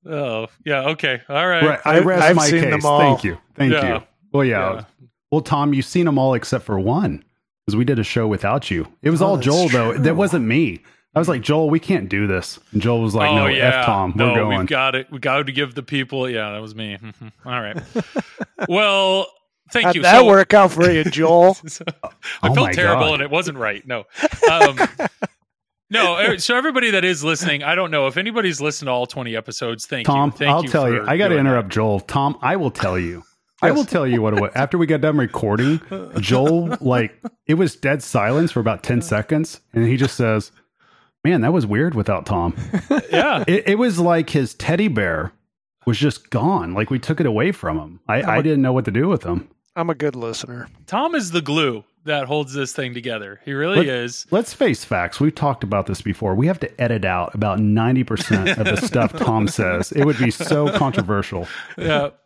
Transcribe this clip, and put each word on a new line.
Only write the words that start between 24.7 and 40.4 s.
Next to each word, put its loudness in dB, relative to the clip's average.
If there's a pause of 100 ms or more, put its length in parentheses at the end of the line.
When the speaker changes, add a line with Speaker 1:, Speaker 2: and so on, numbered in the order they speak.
Speaker 1:
<laughs> -20
no. 2
er, 0
So 0
everybody 0
that 0
is -2
listening, -2
I 0
don't -2
know 0
if -4
anybody's -4
listened -6
to -2
all -2
twenty -8
episodes. -8
Thank -6
Speaker 2:
Tom, 2
Speaker 1:
you. -16
Thank 2
Speaker 2:
I'll 2
Speaker 1:
you -6
Speaker 2:
tell 0
you. -2
Speaker 1:
for -4
Speaker 2:
I 0
gotta 0
Speaker 1:
doing 2
that. 2
Speaker 2:
interrupt 0
Joel. 0
Tom, -2
I 0
will -2
tell -2
you. -6 (400)
I 4
will 2
Speaker 3:
Yes. -6
Speaker 2:
tell 0
you 0
what 0
it -2
was. -2
After 0
we 2
got 0
done 2
recording, 0 (380)
Joel, 2
like, 0 (320)
it 2
was 0
dead -2
silence 0
for 0
about -2
ten 0
seconds, -2 (120)
and 2
he 2
just 0
says, 0 (720)